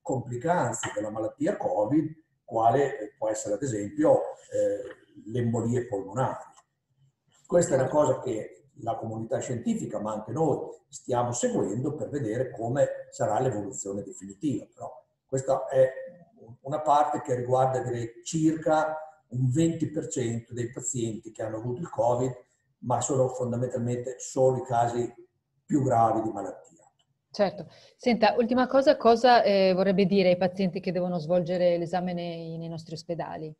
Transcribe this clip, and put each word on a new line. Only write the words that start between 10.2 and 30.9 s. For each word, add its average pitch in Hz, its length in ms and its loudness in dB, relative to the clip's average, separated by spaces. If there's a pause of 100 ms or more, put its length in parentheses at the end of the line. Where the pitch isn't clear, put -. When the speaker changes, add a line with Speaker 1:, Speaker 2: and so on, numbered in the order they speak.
Speaker 1:
noi, 147 280 2 (300)
stiamo 120 420 -2
seguendo 131 640 -2
per - 140 -8
vedere 123 420 -4
come 127 580 -2
sarà 110 300 0
l'evoluzione 101 640 -4
definitiva. 98 680 -6
Però - 180 -12 (340)
questa 135 420 -2
è 131 240 4 (720)
una 147 200 -4
parte 147 400 4
che 131 140 -2
riguarda, 127 440 2
direi, 120 440 -6
circa 156 720 0 (320)
un 127 200 0
venti 165 400 2
per 156 180 -6
cento 117 460 -4
dei 117 180 -6
pazienti 113 600 -6
che 113 120 -10
hanno 110 140 -6
avuto 120 240 -6
il 165 80 -8
covid, 123 420 0 (480)
ma 120 220 0
sono 127 280 2
fondamentalmente 123 880 -4
solo 131 380 4
i 120 60 -4
casi 120 500 0 (500)
più 143 180 2
gravi 117 400 4
di - 100 -2
malattia. - 520 -12 (480)
Speaker 2:
Certo. 185 360 -2 (300)
Senta, 214 400 2
ultima 247 300 2
cosa, 269 300 4
cosa, 233 440 6
eh, 190 320 4
vorrebbe 190 320 4
dire 180 240 4
ai 180 80 4
pazienti 185 420 0
che 190 120 -4